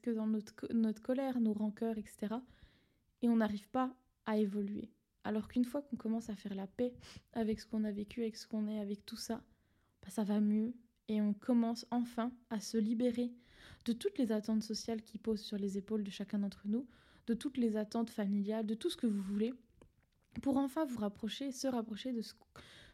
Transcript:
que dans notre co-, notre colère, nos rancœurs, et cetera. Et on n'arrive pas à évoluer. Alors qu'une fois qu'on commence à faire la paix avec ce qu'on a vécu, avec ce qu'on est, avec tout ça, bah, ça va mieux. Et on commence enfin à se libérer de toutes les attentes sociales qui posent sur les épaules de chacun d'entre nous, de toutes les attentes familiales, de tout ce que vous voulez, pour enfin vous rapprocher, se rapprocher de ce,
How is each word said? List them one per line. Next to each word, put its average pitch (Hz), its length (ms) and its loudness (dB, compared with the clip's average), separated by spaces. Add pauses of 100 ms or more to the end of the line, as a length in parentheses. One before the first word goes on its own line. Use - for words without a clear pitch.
que 247 80 0
dans 220 160 0
notre 214 280 0
co-, - 180 -8
notre 220 300 4
colère, 254 380 0
nos 220 120 6
rancœurs, 214 460 0
et 208 80 -4
cetera. 220 360 -4 (800)
Et 240 60 4
on 233 80 6
n'arrive 214 320 2
pas 254 260 0 (320)
à 220 120 4
évoluer. 208 520 0 (340)
Alors 214 240 -2
qu'une 247 160 4
fois 285 180 -2
qu'on 262 140 -8
commence 226 340 -2
à 208 40 -6
faire 196 200 -8
la 190 120 -4
paix 247 280 -2 (380)
avec 220 280 0
ce - 60 -16
qu'on 214 180 0
a 214 80 0
vécu, 208 300 -6
avec 226 140 -2
ce - 100 -14
qu'on 214 200 -2
est, 214 140 -2
avec 202 260 -6
tout 226 100 -10
ça, - 260 -4 (600)
bah, - 80 -14
ça 220 140 0
va 208 160 4
mieux. 214 340 2 (340)
Et 214 120 2
on 208 120 4
commence 233 580 2
enfin 240 420 0 (180)
à 214 100 -2
se - 160 -4
libérer 240 560 2 (520)
de 240 80 2
toutes 302 260 -2
les 226 140 4
attentes 214 300 2
sociales 220 400 -4
qui - 160 -12
posent 220 220 0
sur 214 180 -4
les 196 200 -2
épaules 208 260 -2
de 196 60 -6
chacun 208 280 -4
d'entre 202 280 -2
nous, 233 200 0 (400)
de 233 80 4
toutes 269 220 -4
les 226 200 4
attentes 220 340 0
familiales, 208 560 0
de 220 80 0
tout 330 160 0
ce - 60 -4
que 247 100 0
vous 202 140 2
voulez, 202 320 0 (920)
pour 269 140 4
enfin 277 280 2
vous 247 140 -4
rapprocher, 214 540 -2
se 262 140 -4
rapprocher 233 460 -2
de 226 100 -2
ce, - 120 -12 (600)